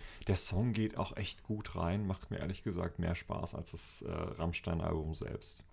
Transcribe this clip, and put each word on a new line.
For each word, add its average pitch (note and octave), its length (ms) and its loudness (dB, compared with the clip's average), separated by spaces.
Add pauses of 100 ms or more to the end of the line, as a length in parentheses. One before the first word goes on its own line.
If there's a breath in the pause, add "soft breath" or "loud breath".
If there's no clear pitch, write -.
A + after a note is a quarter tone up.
(260 loud breath)
Der F#2+ 100 6
Song A2 360 4
geht G#2+ 240 2
auch - 180 -2
echt - 280 -4
gut - 340 -2
rein, F2+ 300 2
macht - 240 0
mir - 80 -2
ehrlich F2 240 -2
gesagt F2 360 0
mehr E2+ 160 4
Spaß - 400 -2
als - 180 -6
das, - 280 -6
äh, - 100 -4
Rammstein-Album E2 1000 0
selbst. - 500 -6 (100)